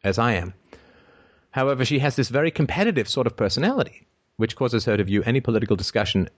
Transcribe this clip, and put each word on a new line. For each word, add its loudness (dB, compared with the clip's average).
as 0
I 2
am. -4
However, 0
she 0
has 0
this 0
very 0
competitive 0
sort 0
of -4
personality, -2
which -2
causes 0
her 2
to 2
view 2
any 2
political 0
discussion 0